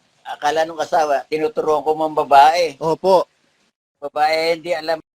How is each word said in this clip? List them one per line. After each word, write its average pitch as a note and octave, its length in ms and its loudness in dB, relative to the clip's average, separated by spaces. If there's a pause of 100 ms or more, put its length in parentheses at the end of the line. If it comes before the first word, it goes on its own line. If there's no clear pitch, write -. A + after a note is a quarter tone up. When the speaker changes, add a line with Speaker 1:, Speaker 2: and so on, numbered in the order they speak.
(260)
Speaker 1:
akala D3 380 -2
nung D#3+ 160 -6
asawa, D3+ 480 0
tinuturuan D#3 560 -2
ko D3+ 100 -2
mga D3+ 240 -4
babae. D3+ 480 4 (120)
Speaker 2:
Opo. D#3+ 500 0 (680)
Speaker 1:
Babae, D#3+ 580 -2
hindi E3 160 -10
alam D#3+ 280 -4 (160)